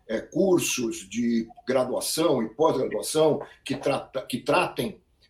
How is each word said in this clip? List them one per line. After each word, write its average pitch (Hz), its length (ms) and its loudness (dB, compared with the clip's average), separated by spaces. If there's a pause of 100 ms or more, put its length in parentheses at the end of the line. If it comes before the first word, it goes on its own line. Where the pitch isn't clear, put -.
é, 107 140 -4
cursos 127 880 0
de 117 400 0 (180)
graduação 131 760 0
e 110 80 -4
pós-graduação 131 880 2 (240)
que - 100 -4
trata, - 460 -2
que - 160 -6
tratem, 143 640 0 (300)